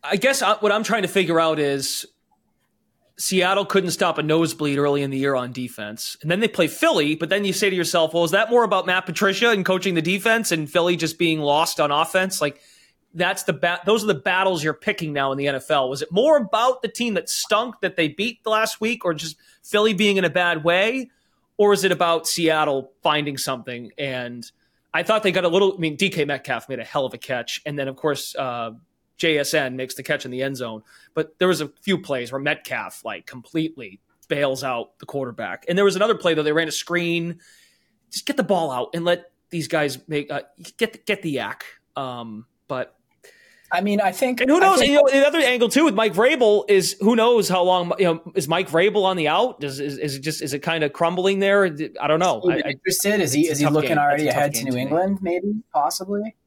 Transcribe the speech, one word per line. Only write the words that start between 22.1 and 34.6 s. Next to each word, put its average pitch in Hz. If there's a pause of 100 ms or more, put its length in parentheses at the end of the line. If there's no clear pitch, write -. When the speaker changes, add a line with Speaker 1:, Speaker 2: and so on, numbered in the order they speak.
Speaker 1:
Seattle 156 (100)
finding 147
something? 123
And 123 (460)
I 165
thought 214
they 190
got 175
a 180
little, 190
I -
mean, 156
D 190
K 151
Metcalf 139
made 131
a 113
hell 139
of 123
a 117
catch. -
And 147
then, 135
of 135
course, -
uh, 120 (460)
J 160
S 143
N 135
makes 131
the 135
catch 147
in 135
the 127
end 139
zone. 113 (320)
But 160
there 180
was 165
a 147 (120)
few 190
plays 123
where 135
Metcalf, 131
like, 104
completely 131 (300)
bails 135